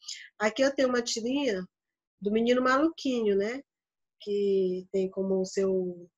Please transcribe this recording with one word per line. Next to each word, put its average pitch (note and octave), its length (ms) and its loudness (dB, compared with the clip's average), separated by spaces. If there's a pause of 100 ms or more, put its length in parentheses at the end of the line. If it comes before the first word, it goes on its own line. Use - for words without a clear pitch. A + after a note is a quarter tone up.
(400)
Aqui A3 240 0
eu C4+ 100 2
tenho C4 160 2
uma A#3+ 140 0
tirinha A#3 640 -2 (520)
do G3+ 120 -2
Menino A#3+ 320 4
Maluquinho, B3+ 720 2
né? A3 260 -2 (600)
Que F#3+ 680 0
tem F#3+ 180 0
como F#3+ 300 -2
o F#3+ 60 0
seu F#3 720 -2